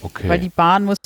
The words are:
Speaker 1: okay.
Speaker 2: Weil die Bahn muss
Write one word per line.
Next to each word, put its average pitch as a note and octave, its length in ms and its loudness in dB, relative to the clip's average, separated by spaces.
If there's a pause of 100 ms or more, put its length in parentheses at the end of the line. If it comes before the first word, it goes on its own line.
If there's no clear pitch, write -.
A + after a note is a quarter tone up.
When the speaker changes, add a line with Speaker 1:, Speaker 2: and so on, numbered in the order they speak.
Speaker 1:
okay. - 260 -8
Speaker 2:
Weil F3 100 0
die F3+ 120 -4
Bahn F3+ 340 2
muss G3+ 220 -2